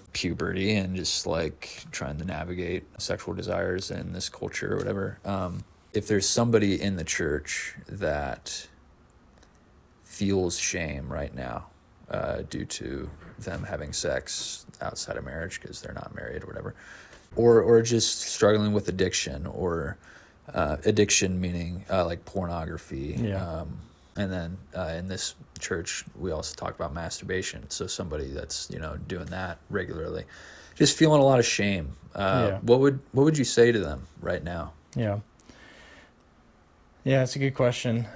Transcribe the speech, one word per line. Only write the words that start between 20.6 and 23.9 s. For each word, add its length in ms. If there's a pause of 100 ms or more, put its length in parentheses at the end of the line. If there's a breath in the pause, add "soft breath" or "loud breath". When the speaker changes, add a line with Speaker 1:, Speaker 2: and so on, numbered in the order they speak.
Speaker 1:
addiction 560
meaning, 500
uh, 140
like, 220
pornography. 920
Speaker 2:
Yeah. 240 (180)
Speaker 1:
Um, 180 (380)